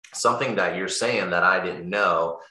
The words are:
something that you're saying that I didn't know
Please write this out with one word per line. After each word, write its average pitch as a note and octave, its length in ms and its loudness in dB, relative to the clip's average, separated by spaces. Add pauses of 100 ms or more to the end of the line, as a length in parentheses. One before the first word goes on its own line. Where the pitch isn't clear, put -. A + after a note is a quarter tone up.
(140)
something B2 400 0
that F2+ 220 0
you're F#2 120 -4
saying G#2+ 420 -2
that F2 120 2
I F#2 200 4
didn't F2 280 -6
know E2+ 500 2 (100)